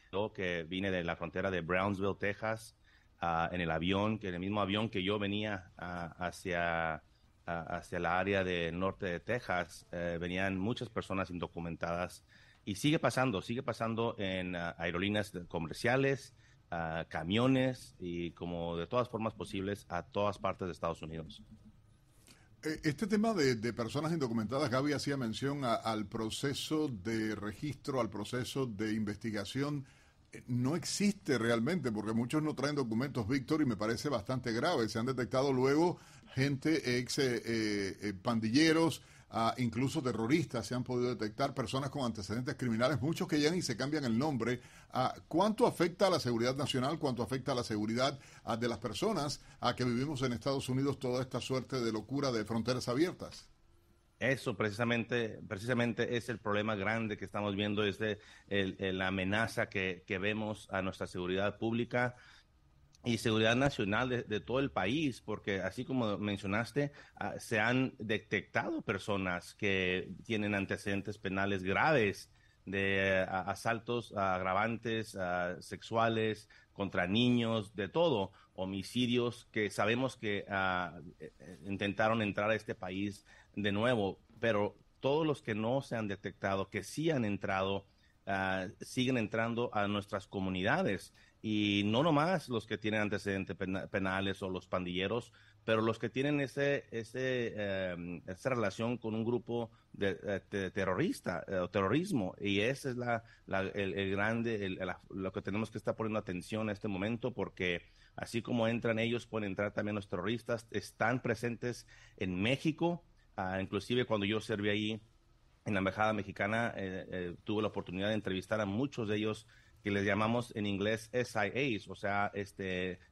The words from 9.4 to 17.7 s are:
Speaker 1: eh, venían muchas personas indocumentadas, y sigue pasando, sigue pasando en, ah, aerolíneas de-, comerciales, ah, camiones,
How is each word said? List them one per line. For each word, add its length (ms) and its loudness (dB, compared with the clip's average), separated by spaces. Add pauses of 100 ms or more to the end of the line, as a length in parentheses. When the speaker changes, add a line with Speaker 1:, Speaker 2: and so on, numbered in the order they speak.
Speaker 1:
eh, 280 -4
venían 380 -2
muchas 300 -2
personas 420 -4
indocumentadas, 920 -4 (400)
y 120 -4
sigue 220 2
pasando, 440 2
sigue 200 -6
pasando 560 -2
en, 380 -2
ah, 220 -4
aerolíneas 540 0
de-, 140 -10
comerciales, 880 0 (380)
ah, 360 -4
camiones, 920 2